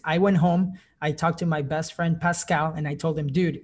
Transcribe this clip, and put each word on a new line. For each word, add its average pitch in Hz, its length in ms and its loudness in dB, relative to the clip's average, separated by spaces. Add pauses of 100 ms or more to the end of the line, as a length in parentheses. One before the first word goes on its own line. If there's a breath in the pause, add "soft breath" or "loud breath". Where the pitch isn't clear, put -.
I 156 120 0
went 190 200 4
home, 180 360 2 (280 loud breath)
I 151 100 -2
talked 170 280 -2
to 180 60 -2
my 156 160 0
best 156 320 -4
friend 165 260 -2
Pascal, 160 560 0
and 156 120 -4
I 147 80 -4
told 156 240 -2
him, 147 80 -2
"Dude, 156 360 0